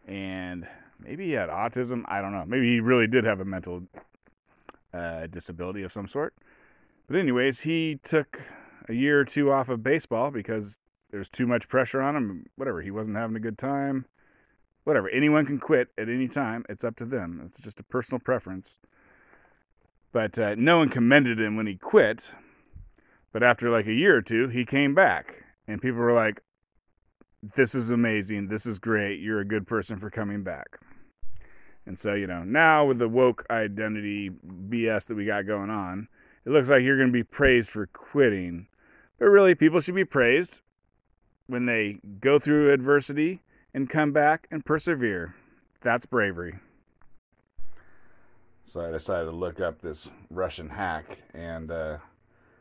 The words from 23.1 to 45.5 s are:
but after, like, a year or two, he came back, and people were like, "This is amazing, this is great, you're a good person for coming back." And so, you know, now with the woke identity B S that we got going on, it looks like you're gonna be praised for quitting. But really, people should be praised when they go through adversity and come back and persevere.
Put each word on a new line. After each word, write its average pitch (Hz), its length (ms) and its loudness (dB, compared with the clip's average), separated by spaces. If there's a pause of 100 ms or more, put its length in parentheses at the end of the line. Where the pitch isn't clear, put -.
but 110 120 -2
after, 120 280 4
like, 110 160 2
a 110 60 -2
year 151 240 4
or 110 60 2
two, 113 260 0
he 120 160 -4
came 139 300 0
back, 139 500 2 (240)
and 104 140 -8
people 123 180 -4
were 120 140 4
like, 110 280 2 (1000)
"This 113 320 0
is 117 160 -2
amazing, 107 580 -2
this 107 160 -8
is 110 140 -8
great, 101 420 -2
you're 107 200 -4
a 101 40 -4
good 101 220 -4
person 107 320 -4
for 101 120 -12
coming 104 320 -6
back." 85 360 -12 (1080)
And 92 140 -14
so, 104 160 -4
you 101 120 -4
know, 87 160 -8
now 151 440 4
with 131 120 2
the 117 100 0
woke 123 420 2
identity 104 800 -4
B 95 580 -6
S 107 160 0
that 113 100 -8
we 104 120 -4
got 104 200 -2
going 101 240 -4
on, 101 380 -8 (380)
it 123 40 -6
looks 135 200 4
like 135 120 6
you're 135 160 2
gonna 127 140 4
be 120 100 0
praised 123 480 2
for 104 160 -6
quitting. 95 800 0 (520)
But - 80 4
really, 202 280 8
people 160 260 4
should 180 140 -6
be 190 120 0
praised 127 560 2 (840)
when 123 200 -4
they 107 340 -2 (180)
go 135 200 4
through 147 340 4
adversity 143 720 0 (300)
and 135 160 -2
come 151 220 0
back 151 400 2
and 151 140 -8
persevere. 120 720 -2 (440)